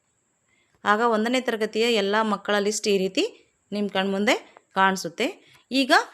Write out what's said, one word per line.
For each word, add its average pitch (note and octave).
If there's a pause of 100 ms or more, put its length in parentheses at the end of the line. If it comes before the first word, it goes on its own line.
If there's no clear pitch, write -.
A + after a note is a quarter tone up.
(840)
ಆಗ G#3
ಒಂದನೇ A#3+
ತರಗತಿಯ A3
ಎಲ್ಲ G#3+
ಮಕ್ಕಳ G#3
ಲಿಸ್ಟ್ G#3
ಈ G3
ರೀತಿ F#3+ (180)
ನಿಮ್ G3+
ಕಣ್ಮುಂದೆ G3 (400)
ಕಾಣಿಸುತ್ತೆ. F#3+ (440)
ಈಗ C4+ (220)